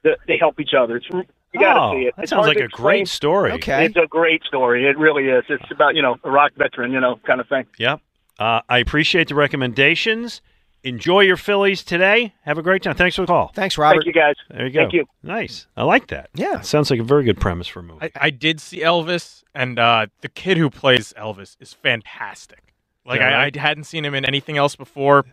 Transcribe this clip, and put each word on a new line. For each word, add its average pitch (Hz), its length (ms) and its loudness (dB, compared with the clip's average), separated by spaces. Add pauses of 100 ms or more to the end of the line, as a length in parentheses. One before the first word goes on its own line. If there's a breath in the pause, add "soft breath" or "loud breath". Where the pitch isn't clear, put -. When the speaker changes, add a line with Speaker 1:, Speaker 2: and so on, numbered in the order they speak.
Speaker 1:
they, 160 140 2 (100)
they 160 120 -2
help 160 200 0
each 143 140 -6
other. 120 240 0
It's, 120 140 -10
you - 500 -10
gotta - 200 4
Speaker 2:
Oh, 113 120 0
Speaker 1:
see 131 140 -2
it. 123 100 -4
Speaker 2:
that 190 60 -10
Speaker 1:
It's - 80 -10
Speaker 2:
sounds 214 160 2
Speaker 1:
hard - 20 4
Speaker 2:
like 151 80 2
Speaker 1:
to 139 80 0
Speaker 2:
a 113 40 -8
great 151 340 0
Speaker 1:
explain. 180 40 -4
Speaker 2:
story. 151 460 -2
Speaker 3:
Okay. 135 320 -2
Speaker 1:
It's - 120 -2
a 160 100 2
great 160 380 0
story. 123 440 0
It 139 80 2
really 147 320 2
is. 127 220 2
It's - 200 -6
about, 147 260 2
you 156 40 0
know, 127 240 0
a 139 60 -6
rock 143 260 2
veteran, 127 360 -4
you 131 80 -2
know, 123 260 -2
kind 127 160 0
of - 60 -10
thing. 131 180 -4 (120)
Speaker 2:
Yep. 131 220 -2 (380)
Uh, 113 320 0
I 123 80 4
appreciate 151 500 2
the 143 60 -8
recommendations. 147 1040 0 (420)
Enjoy 147 380 0
your 185 160 6
Phillies 196 480 0
today. 196 480 2 (120)
Have 151 120 -2
a 165 60 -6
great 185 200 0
time. 175 120 -4
Thanks 180 220 0
for 190 60 -2
the 170 40 -2
call. 160 280 2
Speaker 3:
Thanks, 196 220 -4
Robert. 156 280 4
Speaker 1:
Thank - 20 -4
you, 170 120 -4
guys. 147 180 2 (120)
Speaker 2:
There 120 180 -8
you 127 60 -8
go. 151 80 0
Speaker 1:
Thank 120 140 0
you. 156 100 0 (180)
Speaker 2:
Nice. 180 440 -10 (100)
I 117 60 -4
like 180 240 2
that. - 280 -12
Speaker 3:
Yeah. 294 280 -6
Speaker 2:
Sounds 151 280 0
like 120 100 0
a 113 40 -6
very 139 200 2
good 104 140 2
premise 87 300 -4
for - 120 -16
a - 20 -20
movie. 85 240 -16
Speaker 4:
I, - 40 -12 (160)
I 156 40 2
did 151 300 -4
see - 200 -18
Elvis, 170 640 -2 (120)
and, 127 240 -4
uh, 117 280 2 (160)
the - 80 -12
kid 185 260 -2
who 156 140 2
plays 127 480 2
Elvis 101 420 -14
is - 140 -20
fantastic. - 840 -8 (440)
Like, 123 140 -6
Speaker 2:
Yeah, 131 120 2
Speaker 4:
I, 135 120 2
Speaker 2:
right? 143 140 -2
Speaker 4:
I 143 40 -8
hadn't 151 240 -2
seen 156 200 -10
him 143 100 -6
in 135 100 -4
anything 139 320 -4
else 143 200 0
before. 139 560 2